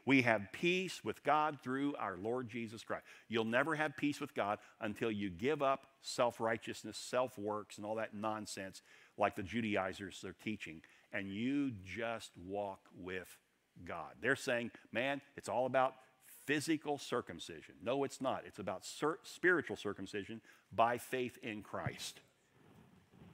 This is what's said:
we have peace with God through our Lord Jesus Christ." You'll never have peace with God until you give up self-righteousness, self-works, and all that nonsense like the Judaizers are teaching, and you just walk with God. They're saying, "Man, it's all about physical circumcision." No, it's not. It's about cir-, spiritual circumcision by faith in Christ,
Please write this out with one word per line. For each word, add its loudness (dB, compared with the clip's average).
we 10
have 6
peace 0
with -2
God 4
through 0
our -2
Lord -2
Jesus -8
Christ." -4
You'll 4
never 4
have 0
peace 0
with -6
God 2
until 0
you -2
give 0
up 2
self-righteousness, 0
self-works, -2
and -8
all -2
that -4
nonsense -4
like 4
the -4
Judaizers -2
are -8
teaching, -8
and -4
you 0
just -6
walk -6
with -8
God. -8
They're 4
saying, -2
"Man, 0
it's -8
all 2
about 4
physical 0
circumcision." -6
No, 2
it's -6
not. 0
It's -12
about -4
cir-, -2
spiritual 2
circumcision -6
by 6
faith -2
in -6
Christ, -6